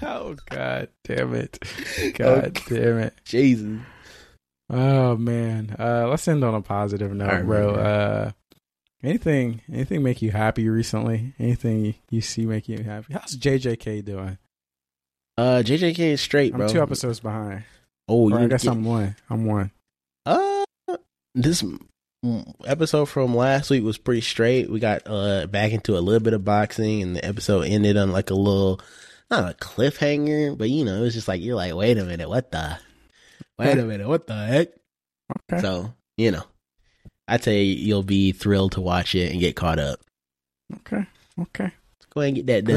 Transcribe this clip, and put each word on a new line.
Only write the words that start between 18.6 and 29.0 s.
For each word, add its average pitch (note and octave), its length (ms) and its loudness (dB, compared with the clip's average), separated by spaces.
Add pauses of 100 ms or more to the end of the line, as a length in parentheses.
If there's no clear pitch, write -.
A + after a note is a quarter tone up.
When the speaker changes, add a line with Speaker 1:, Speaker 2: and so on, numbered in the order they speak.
Speaker 2:
get C3 80 2
Speaker 1:
I'm A2+ 120 -2
one. G#2+ 320 0 (120)
I'm A2+ 180 -2
one. G2+ 260 -2 (540)
Speaker 2:
Uh, G4 380 0 (720)
this C#3 300 2
m-, - 800 -8 (200)
episode D3+ 420 0
from B2+ 280 0
last C3+ 360 2
week C3 120 4
was G#2+ 160 -2
pretty A#2+ 220 0
straight. A#2+ 500 2
We A2 80 -2
got, G#2+ 280 0
uh, G2 420 0
back G#2 240 0
into G#2 260 0
a - 20 0
little G#2 200 4
bit A2+ 140 2
of G2 100 -2
boxing, G#2+ 580 0
and F2+ 140 -4
the - 80 -6
episode G2+ 380 0
ended G#2 340 4
on, G2 160 2
like, G2 180 0
a F#2+ 40 0
little, G2 460 2 (500)